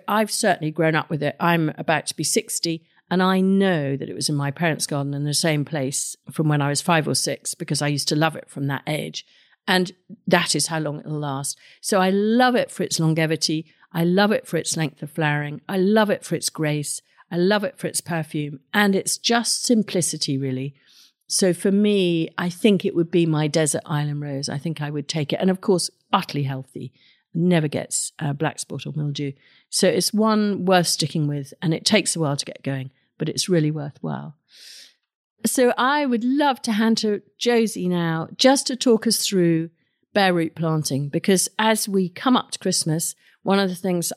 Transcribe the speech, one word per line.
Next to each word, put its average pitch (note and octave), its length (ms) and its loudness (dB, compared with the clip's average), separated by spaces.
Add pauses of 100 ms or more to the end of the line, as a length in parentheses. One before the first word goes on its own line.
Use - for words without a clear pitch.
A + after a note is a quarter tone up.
I've G#3+ 220 0
certainly E3 400 0
grown D#3+ 240 0
up D3+ 160 -2
with D3 120 -4
it. D3 160 -4
I'm E3 380 2
about D#3+ 300 -2
to - 100 -8
be D#3 80 -6
sixty, - 580 -4 (280)
and F3+ 120 2
I F#3 180 2
know F#3 560 2
that - 120 -8
it - 60 -10
was - 160 -4
in D3+ 40 0
my C#3+ 160 0
parents' D#3+ 360 -2
garden C#3+ 260 -4
in C#3+ 120 -4
the D3 100 -2
same D3+ 320 0
place C3+ 500 -4 (160)
from D#3 160 0
when D3 140 2
I C#3 80 0
was C#3+ 100 -2
five D#3 260 2
or C#3 80 -2
six - 400 -4
because D3+ 280 -4
I D3 60 0
used C#3+ 200 -2
to D#3+ 80 0
love D#3 180 2
it - 140 -14
from C#3 200 -6
that C#3 180 -4
age. D3+ 400 -6 (420)
And F#3 240 2 (340)
that F3 300 2
is C#3+ 120 -2
how D#3+ 100 -2
long D3+ 220 -4
it'll D3+ 180 -8
last. C#3 400 -6 (240)
So G3 180 2
I F#3 100 4
love A3+ 460 4
it - 140 0
for - 120 -8
its - 160 -2
longevity. D#3+ 680 0 (260)
I E3+ 120 0
love G3 280 4
it - 140 -2
for F3 100 -4
its - 200 -4
length D#3 260 -4
of D3+ 80 -12
flowering. D3 580 -2
I G3 80 -4
love G#3 320 4
it - 160 -2
for F3 100 -4
its - 140 -4
grace. D3+ 540 -4 (280)
I E3+ 60 -6
love G3 260 2
it - 160 -6
for - 80 -6
its - 140 -4
perfume. D3+ 600 -6 (120)
And G3+ 240 4
it's - 220 -2
just - 460 0
simplicity, F#3 760 0
really. C3+ 360 -4 (540)
So F#3 240 2
for F#3 180 0
me, F#3+ 680 2
I F3+ 100 -2
think G3 360 2
it G3+ 100 -2
would E3 160 0
be E3+ 160 4
my D#3 200 2
desert D3+ 380 0
island D3 380 -4
rose. C#3 260 -6
I D3 100 -6
think D#3 220 -6
I D3 100 -4
would D3 180 -6
take D3+ 240 -4
it. - 80 -2
And F#3+ 100 2
of F#3 100 -2
course, F#3 300 0 (220)
utterly D3 320 -2
healthy. C3+ 480 -10 (400)
Never E3 360 2
gets, - 500 -4
uh, D3 140 -4
black C#3+ 260 -4
spot - 280 -10
or D3 100 -8
mildew. D3 340 -4 (380)
So - 180 2
it's F3+ 260 2
one G#3+ 520 2
worth F3+ 240 4
sticking D3+ 400 -2
with, C#3+ 340 -6
and D#3+ 100 2
it - 120 -2
takes - 320 2
a - 40 -4
while C#3+ 160 0
to - 80 -8
get - 200 -14
going, C3 260 -6 (280)
but D3+ 100 -2
it's - 200 -4
really D#3 220 2
worthwhile. D3 640 -8 (1120)
So A#3+ 320 2
I C#4+ 280 2
would A#3+ 180 0
love C4+ 380 2
to A#3 100 -2
hand A3 260 4
to G#3 240 -2 (160)
Josie A3+ 500 0
now E3+ 480 0
just C4 300 4
to C4 100 -4
talk - 300 2
us - 200 0
through E3+ 440 2 (420)
bare F#3+ 220 2
root E3 220 0
planting, D#3 520 -2
because F3 400 2 (100)
as A3 300 0
we F#3+ 200 0
come B3+ 280 0
up - 140 -2
to - 80 -8
Christmas, E3+ 560 -2 (280)
one G3 180 2
of G3 100 2
the F3+ 60 -6
things F3 400 -2